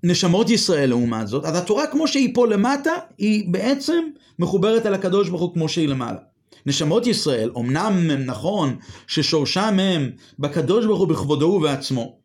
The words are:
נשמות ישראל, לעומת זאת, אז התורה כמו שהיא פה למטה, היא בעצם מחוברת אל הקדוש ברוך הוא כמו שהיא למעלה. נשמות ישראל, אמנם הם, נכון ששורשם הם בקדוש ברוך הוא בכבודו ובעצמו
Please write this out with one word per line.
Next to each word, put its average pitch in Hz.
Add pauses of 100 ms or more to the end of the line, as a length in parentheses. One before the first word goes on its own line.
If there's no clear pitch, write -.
נשמות 175
ישראל, 165
לעומת 117
זאת, 127
אז 147
התורה 214
כמו 302
שהיא 269
פה 240
למטה, 254 (260)
היא 214
בעצם 277 (360)
מחוברת 196
אל 202
הקדוש 190
ברוך 175
הוא 170
כמו 160
שהיא 160
למעלה. 127 (460)
נשמות 156
ישראל, 120
אמנם 170
הם, 135
נכון 131 (320)
ששורשם 185
הם 175 (300)
בקדוש 160
ברוך 214
הוא 185
בכבודו 147
ובעצמו 143